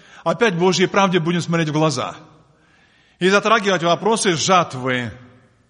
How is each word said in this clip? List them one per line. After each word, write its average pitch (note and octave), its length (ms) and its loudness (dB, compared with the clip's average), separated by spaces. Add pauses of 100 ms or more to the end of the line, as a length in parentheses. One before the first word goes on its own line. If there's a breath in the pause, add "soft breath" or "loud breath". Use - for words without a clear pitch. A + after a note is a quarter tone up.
(240 loud breath)
опять E3+ 320 0
Божьей F3+ 320 2
правде F#3+ 320 0
будем E3+ 200 -2
смотреть E3 280 -2
в D3 40 -6
глаза C3+ 440 -2 (1040 soft breath)
и F3 80 0
затрагивать G3 560 2
вопросы F#3+ 480 0
жатвы. B2+ 800 0 (580)